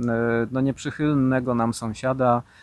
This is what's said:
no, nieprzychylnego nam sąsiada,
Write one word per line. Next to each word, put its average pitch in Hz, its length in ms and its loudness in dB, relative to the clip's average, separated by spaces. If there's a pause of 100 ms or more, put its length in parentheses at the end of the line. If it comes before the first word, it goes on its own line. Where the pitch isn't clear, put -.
(520)
no, 131 100 -2
nieprzychylnego 131 920 0
nam 117 180 2
sąsiada, 120 680 0 (220)